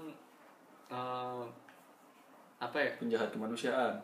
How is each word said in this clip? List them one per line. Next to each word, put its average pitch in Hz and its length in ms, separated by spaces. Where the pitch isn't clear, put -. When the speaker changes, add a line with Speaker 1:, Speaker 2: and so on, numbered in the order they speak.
Speaker 1:
eh, 127 560
apa - 200
ya? 135 200
Speaker 2:
Penjahat 113 340
kemanusiaan. 117 720